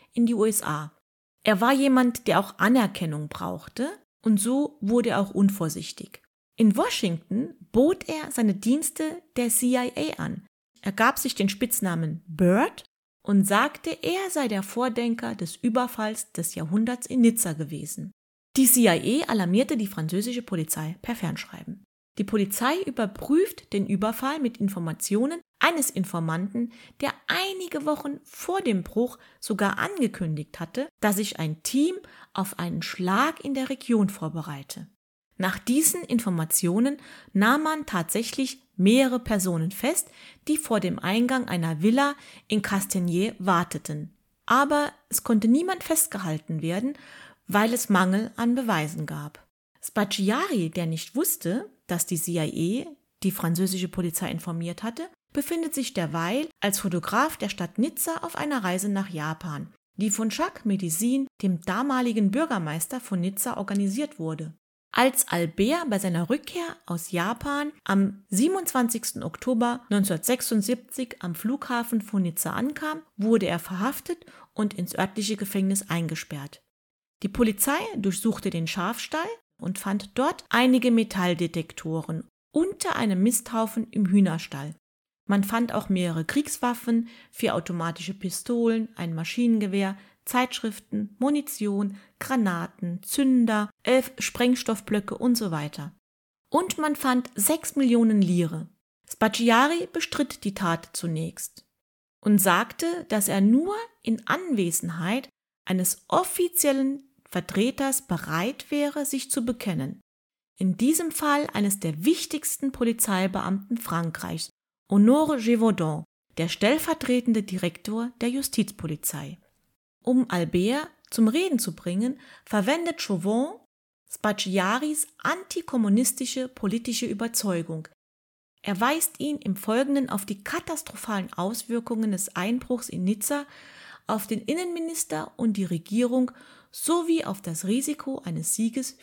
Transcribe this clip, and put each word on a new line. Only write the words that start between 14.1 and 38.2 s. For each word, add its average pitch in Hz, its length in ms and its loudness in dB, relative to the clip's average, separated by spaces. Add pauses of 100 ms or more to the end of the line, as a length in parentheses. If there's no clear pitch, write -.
sei 285 180 0
der 196 160 -2
Vordenker 233 720 -2
des - 220 -8
Überfalls 226 720 -2
des - 240 -6
Jahrhunderts 220 500 0
in 254 140 0
Nizza 226 320 6
gewesen. 151 600 -8 (440)
Die 262 100 8
C 240 200 8
I 214 380 4
A - 60 -4
alarmierte 214 460 2
die 220 120 0
französische 196 540 -4
Polizei 160 600 -4
per 233 140 -4
Fernschreiben. - 680 -8 (340)
Die 208 60 0
Polizei 226 600 0
überprüft 269 880 0
den 202 120 0
Überfall 226 540 -2
mit 240 180 -2
Informationen 202 840 -2 (200)
eines 320 320 2
Informanten, 190 800 -2 (300)
der 277 120 -2 (140)
einige 359 580 -4
Wochen 294 380 -4
vor - 380 -4
dem 202 220 0
Bruch - 360 -2 (200)
sogar 196 380 -2
angekündigt 190 840 -4
hatte, 254 280 -6 (120)
dass 208 180 2
sich 208 220 -4
ein 160 220 -4
Team 311 340 2 (380)
auf 196 240 -4
einen 170 240 -4
Schlag 202 600 0
in 277 100 -4
der 262 160 -4
Region 226 400 2
vorbereite. 151 800 -8 (500)
Nach 185 220 -2
diesen 311 440 2
Informationen 196 920 0 (360)
nahm 240 300 4
man 311 220 -2
tatsächlich 233 800 -4 (120)